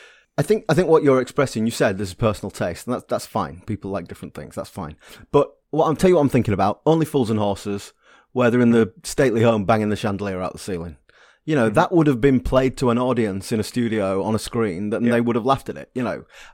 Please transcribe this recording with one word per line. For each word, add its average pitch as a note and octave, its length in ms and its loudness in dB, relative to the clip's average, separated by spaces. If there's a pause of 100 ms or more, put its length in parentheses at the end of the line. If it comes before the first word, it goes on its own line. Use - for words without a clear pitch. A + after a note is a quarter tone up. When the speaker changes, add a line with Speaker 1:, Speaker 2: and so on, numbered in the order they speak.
(360)
Speaker 1:
I D3 60 -2
think, G#3+ 260 0
I D#3+ 60 2
think E3+ 140 2
what D#3 160 6
you're C3 180 4
expressing, B2 460 -2
you A#2 40 -2
said G#2 280 0
this G2+ 80 -6
is F2+ 80 -12
personal G#2+ 340 -2
taste, - 380 -6
and A#2+ 80 -4
that's, - 120 -8
that's G#2+ 200 -4
fine. E2+ 400 -6
People G2+ 240 -8
like F#2+ 160 -8
different F#2 260 -16
things, - 220 -14
that's - 120 -10
fine. D2+ 280 -12 (360)
But C#3+ 200 2 (180)
what D3+ 160 0
I'm, D3+ 100 0
tell F#3 140 4
you F3+ 60 6
what D3+ 60 4
I'm C#3 80 2
thinking A2+ 260 0
about, F#2+ 320 0
Only D#3+ 180 4
Fools B2+ 240 0
and A2 80 0
Horses, G2+ 560 -6 (380)
where B2 180 2
they're B2 100 2
in A#2 120 4
the A2+ 200 4 (120)
stately A#2 400 0
home A2+ 220 4
banging G#2+ 240 2
the G#2+ 60 -2
chandelier G2 460 -4
out F2+ 120 -6
the - 40 -16
ceiling. E2+ 400 -10 (480)
You D#3 100 -2
know, A#2+ 120 2
Speaker 2:
Mm-hmm. G#2+ 80 0
Speaker 1:
that E3 160 2
would E3 160 4
have C3 120 2
been C3 200 4
played C3 380 0
to B2+ 120 0
an A#2 80 2
audience A2+ 540 -2
in A#2 80 -2
a G#2 40 0
studio G#2 600 -2
on G#2+ 100 -2
a A2 60 0
screen, G#2 500 -4
that, G#2+ 80 -4
and A#2 80 -2
Speaker 2:
Yeah. A#2 60 2
Speaker 1:
they A#2 100 2
would A#2+ 140 0
have A2+ 100 -2
laughed C3 240 0
at D2 80 -8
it. - 160 -18
You B2+ 80 -6
know, F2+ 220 -6 (300)